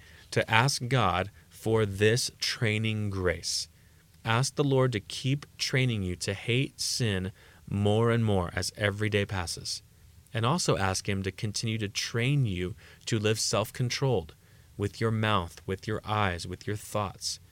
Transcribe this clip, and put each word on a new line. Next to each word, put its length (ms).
to 180
ask 380
God 420
for 360
this 540
training 680
grace. 580
Ask 320
the 80
Lord 300
to 60
keep 460
training 460
you 140
to 160
hate 460
sin 520
more 420
and 120
more 320
as 220
every 320
day 160
passes. 580
And 120
also 320
ask 320
him 140
to 80
continue 480
to 100
train 560
you 300
to 120
live 220
self-controlled 960
with 260
your 80
mouth, 560
with 220
your 180
eyes, 400
with 220
your 80
thoughts. 640